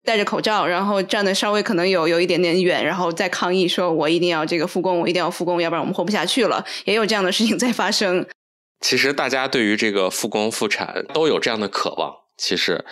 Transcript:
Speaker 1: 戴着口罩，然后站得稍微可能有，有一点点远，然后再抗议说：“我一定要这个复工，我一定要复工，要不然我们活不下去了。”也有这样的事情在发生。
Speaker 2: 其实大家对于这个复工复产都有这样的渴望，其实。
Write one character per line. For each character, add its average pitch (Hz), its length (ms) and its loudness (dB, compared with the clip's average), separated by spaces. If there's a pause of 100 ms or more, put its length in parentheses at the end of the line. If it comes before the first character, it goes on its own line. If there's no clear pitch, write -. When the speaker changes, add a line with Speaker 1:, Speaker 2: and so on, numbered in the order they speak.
Speaker 1:
戴 226 120 2
着 208 80 2
口 202 160 -2
罩， 185 260 2
然 175 200 0
后 202 160 2
站 202 220 0
得 196 100 2
稍 208 180 0
微 208 100 2
可 208 120 -2
能 175 120 2
有， 180 200 2
有 170 140 2
一 185 60 2
点 175 140 2
点 175 220 2
远， 151 220 2
然 160 120 0
后 180 160 -2
再 185 160 -2
抗 180 260 -2
议 185 120 4
说 180 260 0
：“我 156 160 0
一 165 120 2
定 175 80 2
要 160 180 0
这 170 100 -2
个 156 100 0
复 190 140 -4
工， 175 200 0
我 165 80 0
一 175 40 0
定 175 60 0
要 165 100 0
复 180 160 -6
工， 175 160 0
要 165 80 0
不 165 60 -2
然 160 80 -2
我 - 20 -4
们 - 80 -2
活 180 120 -2
不 175 80 -2
下 175 120 0
去 208 220 2
了。” 151 180 0 (220)
也 196 80 2
有 220 100 2
这 202 100 0
样 202 80 2
的 180 100 2
事 220 120 2
情 220 140 2
在 240 140 0
发 196 180 0
生。 185 340 0 (560)
Speaker 2:
其 - 160 0
实 135 160 2
大 143 160 -2
家 131 200 0
对 131 160 2
于 104 120 2
这 110 140 0
个 95 180 2
复 - 200 -4
工 107 220 0
复 110 180 -2
产 - 440 -4
都 156 140 2
有 101 140 2
这 - 100 0
样 110 80 -2
的 104 100 -2
渴 - 300 -4
望， 76 160 -4 (220)
其 - 200 -4
实。 87 360 -2